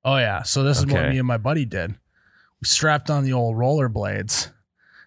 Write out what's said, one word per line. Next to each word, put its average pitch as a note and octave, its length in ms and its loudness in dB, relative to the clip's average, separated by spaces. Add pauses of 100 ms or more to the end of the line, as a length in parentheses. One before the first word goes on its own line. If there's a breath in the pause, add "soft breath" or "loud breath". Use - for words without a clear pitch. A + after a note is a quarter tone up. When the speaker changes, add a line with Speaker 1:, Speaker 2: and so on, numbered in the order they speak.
Speaker 1:
Oh, C3+ 120 2
yeah. G#2+ 260 0
So C#3 200 -2
this C#3 160 2
is C#3+ 80 2
what C#3 140 2
Speaker 2:
Okay. C#3+ 100 0
Speaker 1:
me C3 80 0
and B2+ 80 0
my A#2+ 120 0
buddy C#3 280 -2
did. G2 260 -6 (680 soft breath)
We - 60 -6
strapped D3+ 440 2
on C#3+ 140 2
the C3 80 0
old A#2 240 0
rollerblades A2 920 0 (560 soft breath)